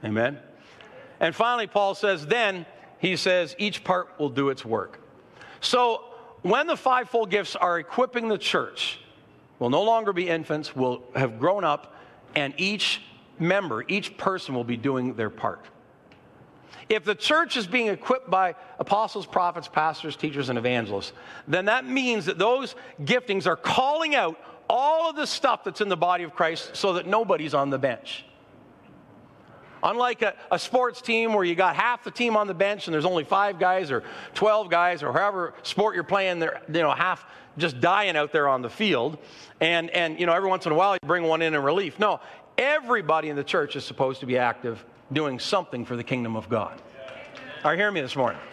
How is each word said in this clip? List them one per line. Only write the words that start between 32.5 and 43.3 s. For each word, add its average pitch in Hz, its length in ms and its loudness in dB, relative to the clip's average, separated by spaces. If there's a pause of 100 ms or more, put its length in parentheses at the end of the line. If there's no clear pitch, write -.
bench 196 320 0
and 170 80 -4
there's 151 120 2
only 175 180 2
five 196 340 2
guys 180 320 2
or 117 140 -2 (320)
twelve 214 340 4
guys 170 320 2
or 135 100 -2
however 180 520 0
sport 202 320 0
you're 175 80 -2
playing, 185 340 0
they're, 160 300 -2
you 160 140 0
know, 147 100 4
half 170 340 0 (320)
just 143 220 -4
dying 185 360 2
out 147 160 0
there 147 160 4
on 131 140 2
the 120 80 -6
field. 151 480 0 (420)
And, 165 300 2
and, 165 300 -2
you 175 80 2
know, 170 60 4
every 190 160 2
once 185 180 0
in 160 40 0
a 151 40 4
while 190 180 4
you - 140 -2
bring 170 160 2
one 160 180 2
in 160 140 0
in 143 80 0
relief. 160 340 0
No, 190 220 2 (380)
everybody 226 720 2
in 147 60 -6